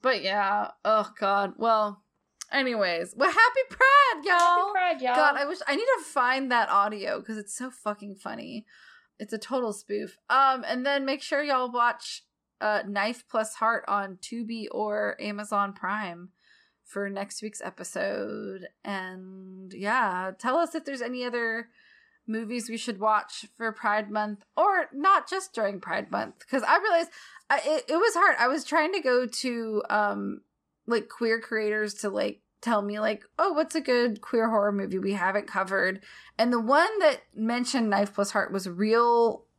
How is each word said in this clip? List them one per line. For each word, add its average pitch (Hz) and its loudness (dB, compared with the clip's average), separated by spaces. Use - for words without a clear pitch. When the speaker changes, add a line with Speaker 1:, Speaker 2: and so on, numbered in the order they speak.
Speaker 1:
But 247 0
yeah. 202 0
Oh 214 2
God. 196 0
Well, 214 0
anyways. 202 -2
Well, 269 2
happy 494 6
Pride, 539 6
y'all. 359 4
Speaker 2:
Happy 349 4
Pride, 359 0
y'all. 247 2
Speaker 1:
God, 294 4
I 285 -2
wish, 339 -6
I 285 0
need 453 0
to 320 -12
find 262 0
that 233 2
audio 202 0
'cause 220 -10
it's 208 -12
so 254 -8
fucking 208 -8
funny. 214 -12
It's 208 -10
a 220 -6
total 240 -4
spoof. 208 -8
Um, 262 4
and 254 -2
then 277 0
make 269 -2
sure 294 -2
y'all 254 0
watch, 240 -2
uh, 214 0
Knife 202 -2
Plus 220 -2
Heart 226 0
on 196 -4
Tubi 226 -10
or 208 -2
Amazon 208 -2
Prime 185 -6
for 202 -6
next 196 -8
week's 214 -10
episode. 196 -8
And 190 -10
yeah, 190 -2
tell 262 -2
us 330 0
if 320 -6
there's 269 -8
any 247 -6
other 233 -2
movies 226 -6
we 226 -4
should 214 -6
watch 214 0
for 226 -4
Pride 208 -2
Month, 214 -4
or 370 2
not 381 2
just 381 -6
during 202 -2
Pride 180 -6
Month, - -6
'cause 262 0
I 311 4
realized 349 2
I, 285 2
it, 294 0
it 311 0
was 415 4
hard. 359 4
I 240 4
was 269 0
trying 320 0
to 381 -2
go 254 2
to, 233 -4
um, 202 -2
like, 226 0
queer 226 0
creators 214 -2
to, - -6
like, 208 -4
tell 226 2
me, 208 -6
like, 214 -2
"Oh, 370 2
what's 311 0
a 320 0
good 240 0
queer 226 0
horror 208 2
movie 196 -2
we 196 -2
haven't 196 0
covered?" 190 -2
And 240 2
the 233 2
one 311 4
that 311 4
mentioned 233 0
Knife 202 0
Plus 202 -2
Heart 196 0
was 190 -4
Real 233 4